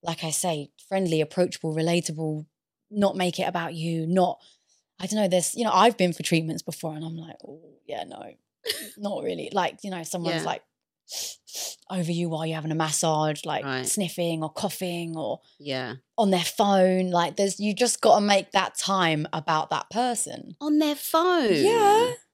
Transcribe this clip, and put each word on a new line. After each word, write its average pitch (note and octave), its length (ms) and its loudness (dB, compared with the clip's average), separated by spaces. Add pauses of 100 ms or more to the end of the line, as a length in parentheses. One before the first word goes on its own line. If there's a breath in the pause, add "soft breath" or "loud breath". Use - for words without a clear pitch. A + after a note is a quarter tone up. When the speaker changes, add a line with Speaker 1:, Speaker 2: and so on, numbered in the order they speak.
Speaker 1:
like E3 220 -6
I D#3+ 60 -4
say, D3+ 400 -2 (180)
friendly, F3+ 320 2
approachable, D#3+ 540 0
relatable, D#3+ 720 -2 (440)
not G3+ 260 2
make F3+ 220 -2
it G3 60 0
about E3+ 300 -4
you, E3 320 -4
not, F3 340 2 (580 soft breath)
I F#3 80 -8
don't G#3+ 140 -2
know, G3+ 80 2
there's, F3 260 0
you A#3+ 100 -2
know, G#3+ 80 0
I've G#3+ 240 6
been F3+ 160 2
for - 120 -8
treatments D#3+ 380 0
before D#3+ 340 -8
and D#3 80 -10
I'm E3 120 -10
like, E3 200 -14 (100)
"Oh, D3+ 140 -18 (260)
yeah, A#2 180 -8
no, F#2 300 -16 (300)
Speaker 2:
<laughs> - 340 -8
Speaker 1:
not G3 240 -4
really." E3+ 300 -6
Like, - 320 0
you G3+ 60 -8
know, F3+ 120 -6
someone's E3+ 400 -4
Speaker 2:
Yeah. - 100 -4
Speaker 1:
like, - 100 -8 (1300 loud breath)
over F3+ 200 -2
you E3+ 180 0
while D#3+ 180 -4
you're D#3+ 100 -2
having D#3 160 -6
a - 40 0
massage, D#3 680 -2
like, D3+ 200 -4
Speaker 2:
Right. C3 220 -4
Speaker 1:
sniffing E3+ 560 -4
or D#3 80 -6
coughing E3+ 680 -6
or B2 240 -6 (180 soft breath)
Speaker 2:
Yeah. C3 380 -6 (200)
Speaker 1:
on G#3 140 4
their F3 140 2
phone. F#3 680 4
Like, E3+ 260 0
there's, G3 240 0
you G#3 140 0
just A#3+ 260 0
gotta G#3 240 8
make G3+ 280 2
that - 260 0
time E3 540 2
about D#3+ 380 0
that - 200 -2
person. - 720 -4
Speaker 2:
On D4+ 180 2
their D4+ 180 2
phone? D#4+ 580 2
Speaker 1:
Yeah. A4 580 6 (220)